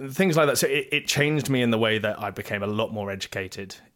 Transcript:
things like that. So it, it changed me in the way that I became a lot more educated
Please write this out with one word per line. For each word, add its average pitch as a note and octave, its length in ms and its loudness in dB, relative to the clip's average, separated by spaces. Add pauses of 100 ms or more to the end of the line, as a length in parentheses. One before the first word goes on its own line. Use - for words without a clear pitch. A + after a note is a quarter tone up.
things E3 260 2
like D#3 120 4
that. B2+ 100 2
So - 80 2
it, C#3+ 260 0
it D3 140 0
changed C#3+ 420 2
me C3 140 2
in A#2+ 80 4
the A2+ 80 4
way A2 220 4
that G#2+ 200 -2
I G#2 120 -4
became G2+ 320 -6
a G2+ 40 -2
lot G#2+ 240 -2
more G2+ 200 -6
educated F#2+ 640 -8 (200)